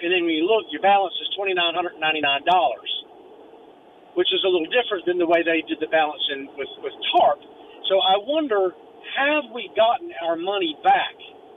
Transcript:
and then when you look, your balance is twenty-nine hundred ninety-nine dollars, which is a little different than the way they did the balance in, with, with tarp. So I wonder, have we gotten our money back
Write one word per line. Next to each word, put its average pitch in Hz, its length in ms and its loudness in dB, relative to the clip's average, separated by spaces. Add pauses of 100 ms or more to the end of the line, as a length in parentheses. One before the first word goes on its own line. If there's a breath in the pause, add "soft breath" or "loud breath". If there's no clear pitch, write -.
and 170 80 -2
then 180 160 2
when 165 80 0
you 156 80 0
look, 214 320 2
your 151 80 -10
balance 196 400 4
is - 160 -6
twenty-nine 180 340 -2
hundred 175 240 -4
ninety-nine 151 480 -2
dollars, 170 460 2 (1200)
which 180 160 -2
is 185 160 -2
a 190 80 0
little 165 160 0
different 208 400 -2
than 180 80 0
the 175 80 0
way 170 160 4
they 160 240 0
did 151 160 -6
the 156 80 -4
balance 151 340 0 (140)
in, 135 240 -12
with, 131 80 -8 (160)
with - 80 -8 (240)
tarp. - 240 4 (480 loud breath)
So 190 140 4
I 190 200 2
wonder, 220 520 0 (420)
have 277 380 0
we 220 200 -12
gotten 214 360 2 (120)
our 170 120 0
money 175 480 -2
back 180 320 2 (420)